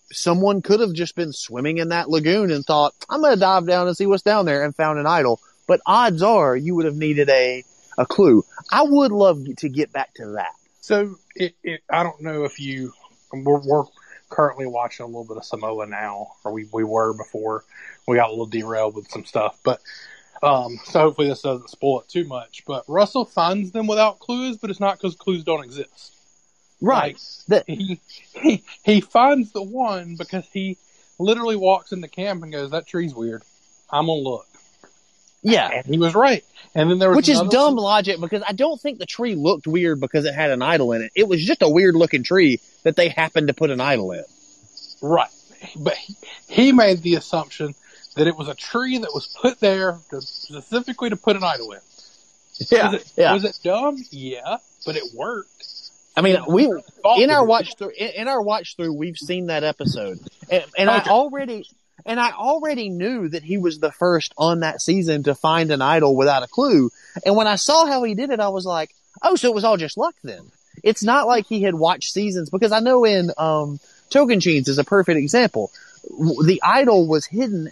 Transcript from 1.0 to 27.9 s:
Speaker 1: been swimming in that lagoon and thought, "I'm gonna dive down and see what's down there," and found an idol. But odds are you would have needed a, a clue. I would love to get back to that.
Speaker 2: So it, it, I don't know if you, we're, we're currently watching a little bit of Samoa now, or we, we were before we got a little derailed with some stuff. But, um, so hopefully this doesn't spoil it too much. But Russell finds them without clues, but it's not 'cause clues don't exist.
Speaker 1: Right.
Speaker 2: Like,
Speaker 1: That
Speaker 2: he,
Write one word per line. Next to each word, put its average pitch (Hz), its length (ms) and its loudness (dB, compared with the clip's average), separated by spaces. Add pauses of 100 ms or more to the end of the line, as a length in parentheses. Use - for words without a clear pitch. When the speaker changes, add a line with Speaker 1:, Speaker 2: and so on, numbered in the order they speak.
Speaker 1:
been 165 160 -6
swimming 135 460 -6
in 165 120 -4
that 170 200 -4
lagoon 165 400 2
and 143 160 -2
thought, 147 300 2 (140)
"I'm 294 120 -4
gonna 285 140 6
dive 185 320 2
down 180 200 2
and 175 80 -2
see 196 120 -2
what's 196 160 2
down 208 240 2
there," 143 180 0
and 143 100 -6
found 156 220 0
an 147 80 -4
idol. 147 340 2 (280)
But - 180 2
odds 196 380 2
are 180 320 4
you 151 180 -4
would 165 120 0
have 147 100 -2
needed 147 340 0
a, 127 340 2 (320)
a - 120 0
clue. 175 360 6 (280)
I 233 100 4
would 285 300 4
love 185 340 2 (120)
to 151 120 -8
get 139 240 -4
back 135 220 -8
to 107 160 -14
that. 95 240 -8 (260)
Speaker 2:
So 202 380 -4 (160)
it, 175 180 -6 (100)
it, 165 180 -10 (100)
I 165 100 0
don't 165 200 -6
know 151 240 -6
if 143 140 -10
you, 135 320 -10 (400)
we're, 139 280 0
we're 143 240 0 (460)
currently 139 360 0
watching 120 380 -6
a - 20 -12
little 117 200 -14
bit 110 120 -14
of 110 80 -16
Samoa 110 400 -8
now, 104 460 -10 (120)
or 107 80 -8
we, 110 220 -10
we 113 100 -2
were 110 300 -2
before 110 500 -8 (440)
we 123 100 2
got 117 120 2
a - 20 -8
little 113 160 -8
derailed 110 480 -4
with 104 160 -16
some 104 140 -14
stuff. 107 380 -4
But, 127 160 0 (640)
um, 123 440 0
so 165 160 2
hopefully 151 260 2
this 139 160 -6
doesn't 127 260 -6
spoil 135 300 -2
it - 100 -16
too 175 140 -4
much. 127 420 -14
But 135 220 -8
Russell 202 380 0
finds 185 480 -2
them 220 120 -4
without 214 320 2
clues, 247 400 -8
but 202 140 -10
it's - 80 -12
not 196 200 -2
'cause 185 140 -6
clues 180 300 -6
don't 156 200 -4
exist. - 500 -16 (680)
Speaker 1:
Right. 190 320 0
Speaker 2:
Like, - 40 -20 (320)
Speaker 1:
That 214 180 4
Speaker 2:
he, 190 320 -8 (340)